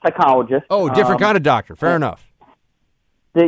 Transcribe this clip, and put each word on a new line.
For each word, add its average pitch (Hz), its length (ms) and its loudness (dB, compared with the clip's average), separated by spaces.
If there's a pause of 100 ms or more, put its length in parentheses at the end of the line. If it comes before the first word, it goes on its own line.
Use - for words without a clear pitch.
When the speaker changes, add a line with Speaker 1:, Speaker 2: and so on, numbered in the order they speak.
Speaker 1:
psychologist. 135 640 0
Speaker 2:
Oh, 190 200 0
different 123 320 0
Speaker 1:
Um, 208 40 2
Speaker 2:
kind 208 100 2
of 165 60 -2
doctor. 135 320 -2
Fair 170 200 -2
Speaker 1:
uh, - 20 0
Speaker 2:
enough. 139 340 -6 (1040)
Speaker 1:
the, 170 120 4